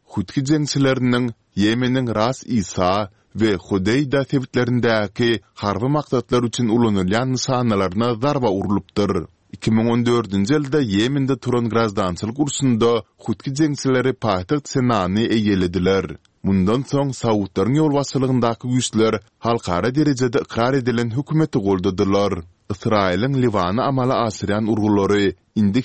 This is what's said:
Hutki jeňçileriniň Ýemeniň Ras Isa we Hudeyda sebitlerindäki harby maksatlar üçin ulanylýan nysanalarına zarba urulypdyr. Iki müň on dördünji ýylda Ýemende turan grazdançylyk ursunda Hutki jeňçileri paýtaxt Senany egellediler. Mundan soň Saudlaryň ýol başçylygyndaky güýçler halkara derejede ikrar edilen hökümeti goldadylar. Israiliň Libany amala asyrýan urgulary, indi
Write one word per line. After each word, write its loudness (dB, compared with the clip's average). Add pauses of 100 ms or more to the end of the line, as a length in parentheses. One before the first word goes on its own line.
Hutki -6
jeňçileriniň 0 (320)
Ýemeniň 0
Ras 0
Isa -2 (220)
we 0
Hudeyda 0
sebitlerindäki 0 (140)
harby -2
maksatlar -2
üçin -2
ulanylýan 2
nysanalarına 0
zarba -2
urulypdyr. -2 (260)
Iki -4
müň 2
on 0
dördünji 2
ýylda 0
Ýemende 0
turan -2
grazdançylyk -2
ursunda 0 (160)
Hutki -8
jeňçileri 0 (120)
paýtaxt -2
Senany 0 (120)
egellediler. 0 (260)
Mundan 2
soň -2
Saudlaryň 0
ýol 2
başçylygyndaky -2
güýçler 0 (180)
halkara -2
derejede 2
ikrar -2
edilen 0
hökümeti -2
goldadylar. 2 (400)
Israiliň 0
Libany 0
amala 0 (120)
asyrýan -4
urgulary, 2 (200)
indi 2